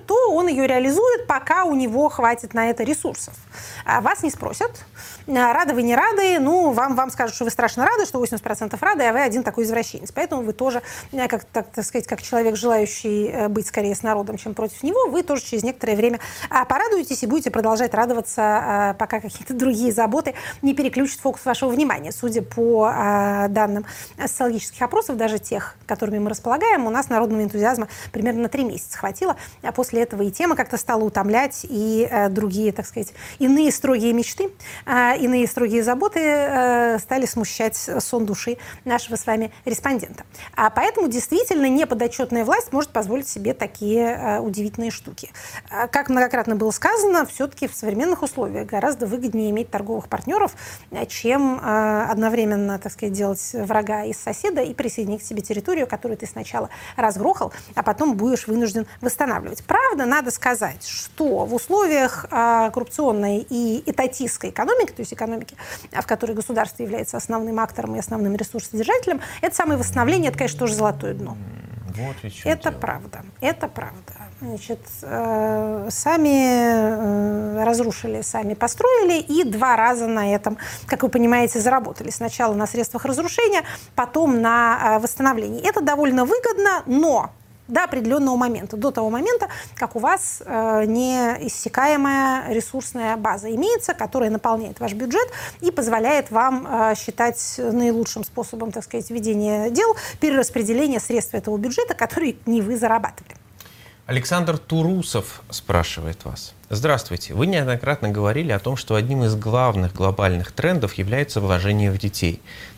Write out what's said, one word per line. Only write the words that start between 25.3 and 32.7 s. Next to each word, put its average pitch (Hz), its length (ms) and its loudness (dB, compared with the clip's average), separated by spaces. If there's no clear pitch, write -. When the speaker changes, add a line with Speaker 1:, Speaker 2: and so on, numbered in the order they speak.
Speaker 1:
тех, - 380 -8
которыми 208 340 -2
мы 208 120 0
располагаем, 285 560 2
у - 20 -2
нас 247 200 -2
народного 220 340 2
энтузиазма 214 440 0
примерно 233 320 -2
на 220 60 -2
три 269 140 -2
месяца - 340 -8
хватило, 202 380 -2
а 233 100 -6
после 240 300 0
этого 220 220 -2
и 202 80 0
тема 320 240 0
как-то 240 220 -2
стала 220 260 0
утомлять, 214 640 0
и, 220 400 2
э, 202 200 2
другие, 208 420 0